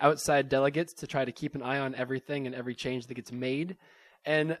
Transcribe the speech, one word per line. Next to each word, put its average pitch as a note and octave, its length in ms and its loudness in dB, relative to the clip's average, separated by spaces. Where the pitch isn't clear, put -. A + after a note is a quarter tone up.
outside C#3+ 480 4
delegates C#3+ 460 2
to - 120 -10
try C#3 160 0
to B2 80 -4
keep - 240 -6
an C3+ 80 -6
eye C3 160 0
on C3+ 160 -2
everything C3 520 -4
and B2+ 60 -6
every B2 220 -6
change B2+ 320 -4
that B2+ 60 -10
gets B2 180 -12
made. C3 460 -2
And D#3 340 2